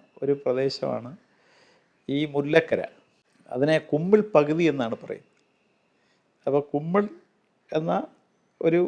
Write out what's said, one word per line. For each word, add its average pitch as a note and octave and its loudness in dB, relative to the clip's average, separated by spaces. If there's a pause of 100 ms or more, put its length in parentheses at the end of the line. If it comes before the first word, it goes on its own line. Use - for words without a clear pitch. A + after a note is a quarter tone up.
(220)
ഒരു C#3 0
പ്രദേശമാണ് C3 -2 (960)
ഈ C#3 -2 (140)
മുല്ലക്കര. C#3+ 2 (680)
അതിനെ D3 2 (140)
കുമ്മിൾ F#3 4 (140)
പകുതി D#3 4
എന്നാണ് A#2 -2
പറയുന്നത്. - -14 (1120)
അപ്പോൾ C#3+ 2 (100)
കുമ്മിൾ E3+ 0 (680)
എന്ന E3 -2 (680)
ഒരു E3 2